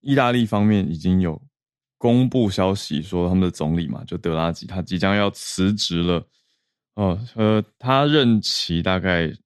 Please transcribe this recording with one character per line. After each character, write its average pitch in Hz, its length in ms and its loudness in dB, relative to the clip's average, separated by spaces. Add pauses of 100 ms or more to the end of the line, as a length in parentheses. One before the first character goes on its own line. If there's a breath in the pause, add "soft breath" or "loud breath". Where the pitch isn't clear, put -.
意 139 140 0
大 127 160 4
利 123 140 2
方 104 220 0
面 104 240 2
已 82 40 -4
经 90 280 2
有 85 180 -4 (560)
公 123 320 2
布 117 220 2
消 95 240 0
息 73 260 -6
说 87 280 -2
他 90 60 0
们 92 80 4
的 90 80 2
总 80 280 -2
理 85 80 -4
嘛， - 200 -8
就 - 120 -10
德 85 160 -4
拉 80 180 -2
吉， - 140 -12
他 92 160 -8
即 90 160 -6
将 98 180 2
要 101 140 2
辞 98 420 -2
职 87 300 -2
了。 85 240 0 (720)
哦， 98 220 0 (160)
呃， 107 300 2 (140)
他 135 260 2
任 135 380 4
期 - 400 -4
大 92 180 0
概 87 320 0 (140)